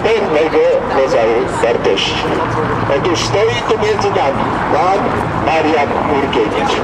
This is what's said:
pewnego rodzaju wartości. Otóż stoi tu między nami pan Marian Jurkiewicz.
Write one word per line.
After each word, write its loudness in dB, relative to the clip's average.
pewnego 2
rodzaju 2
wartości. 0
Otóż 0
stoi 0
tu 0
między 0
nami 0
pan 2
Marian 2
Jurkiewicz. 0